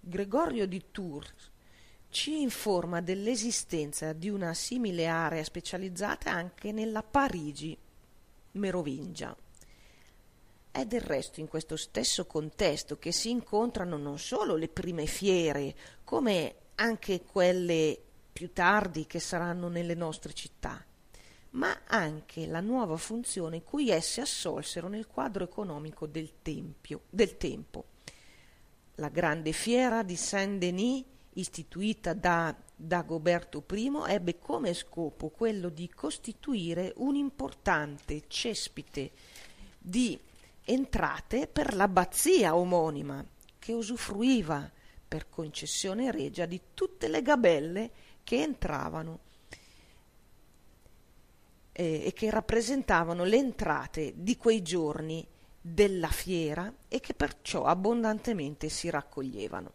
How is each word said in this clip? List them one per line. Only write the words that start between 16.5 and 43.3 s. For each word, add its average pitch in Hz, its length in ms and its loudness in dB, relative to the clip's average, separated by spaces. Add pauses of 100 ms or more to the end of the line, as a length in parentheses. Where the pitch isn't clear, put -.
anche 208 460 0
quelle 175 760 4 (360)
più 175 200 -10
tardi 180 540 4
che - 120 -6
saranno 175 500 -2
nelle 170 260 -2
nostre 160 380 -6
città, - 520 -10 (680)
ma - 360 -2
anche 156 600 -2
la 160 140 -4
nuova 208 360 0
funzione 170 680 -6
cui 285 260 0
esse 175 300 2
assolsero - 680 -4
nel 214 220 -8
quadro 220 340 -4
economico 156 640 -8
del 156 340 -8
tempio, 151 720 -10
del 190 260 4
tempo. - 500 -6 (1120)
La 151 120 -6
grande 156 420 0
fiera 233 540 2
di 180 100 -4
Saint-Denis, 196 880 0 (280)
istituita 185 800 -4
da 170 420 2 (220)
Dagoberto 165 840 0
primo, 247 460 -2
ebbe 175 320 0
come 285 340 -2
scopo 160 580 -6
quello 208 380 0
di 170 200 -8
costituire 190 1080 -4
un 277 180 0
importante 151 1120 -2
cespite - 840 -6 (640)
di 202 420 0 (440)
entrate 233 840 0
per 277 260 0
l'abbazia 185 800 6
omonima, 156 720 2 (340)